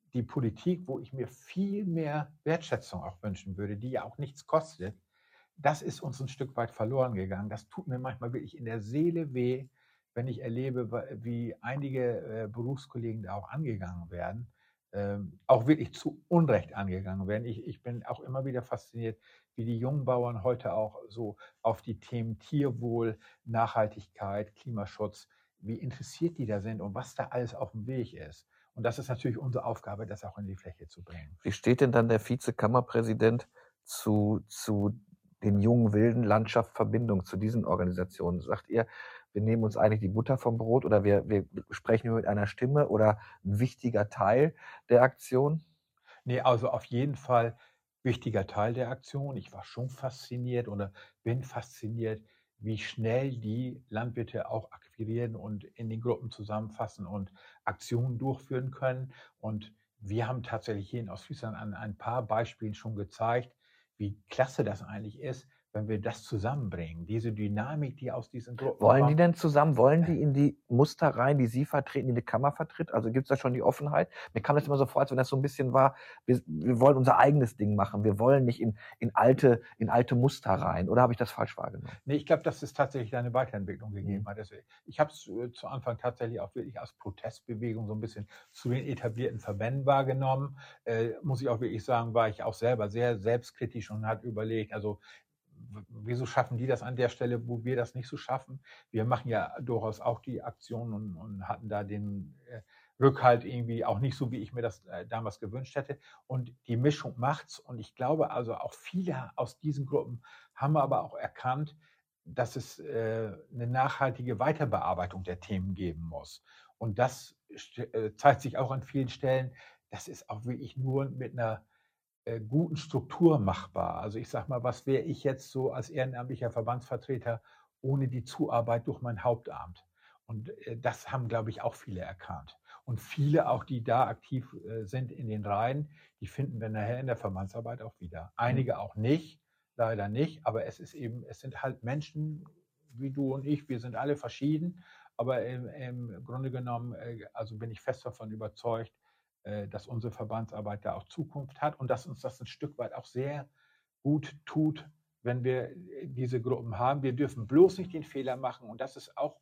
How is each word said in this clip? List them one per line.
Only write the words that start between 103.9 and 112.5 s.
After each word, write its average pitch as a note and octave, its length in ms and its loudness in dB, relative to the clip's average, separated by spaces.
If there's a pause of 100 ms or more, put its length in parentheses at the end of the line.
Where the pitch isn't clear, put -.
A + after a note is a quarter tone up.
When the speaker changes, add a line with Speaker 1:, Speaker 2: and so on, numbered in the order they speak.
Speaker 1:
nicht B2+ 160 0
so, A#2+ 160 -2
wie B2 80 -4
ich G#2 140 -8
mir B2 80 -6
das, A2+ 240 -6
äh, F2+ 200 -10
damals A2+ 340 -6
gewünscht A2+ 360 -8
hätte. C#3 240 -6 (280)
Und B2+ 260 -4 (140)
die A#2+ 100 0
Mischung D3 400 2
macht's. C3+ 420 -2
Und B2 200 -12
ich - 160 -14
glaube D3 360 2
also A#2 240 -4
auch - 180 -8
viele D#3 640 -6
aus - 240 -4
diesen C#3+ 260 -2
Gruppen B2+ 380 -4 (300)
haben D3 240 2
aber B2+ 260 2
auch - 120 -12
erkannt, C3+ 600 -4 (480)
dass B2+ 320 -4